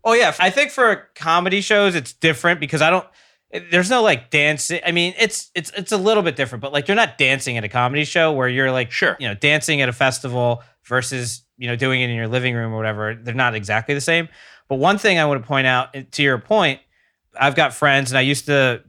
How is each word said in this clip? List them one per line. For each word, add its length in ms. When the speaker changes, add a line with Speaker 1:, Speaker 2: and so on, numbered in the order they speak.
Speaker 1:
Oh, 80
yeah. 260
I 120
think 200
for 440
comedy 480
shows, 320
it's 180
different 480
because 220
I 80
don't, 160
there's 180
no, 140
like, 280
dancing. 540
I 80
mean, 260
it's, 360
it's, 220
it's 160
a 60
little 240
bit 140
different, 240
but, 140
like, 120
you're 80
not 220
dancing 400
at 80
a 60
comedy 340
show 280
where 160
you're, 240
like, 180
Speaker 2:
Sure. 280
Speaker 1:
you 100
know, 60
dancing 460
at 80
a 60
festival 680
versus, 580
you 120
know, 80
doing 260
it 80
in 60
your 120
living 260
room 180
or 40
whatever. 380
They're 200
not 200
exactly 400
the 80
same. 260
But 80
one 220
thing 200
I 60
wanna 160
point 260
out, 280
to 100
your 140
point, 440
I've 160
got 180
friends, 380
and 80
I 40
used 240
to 420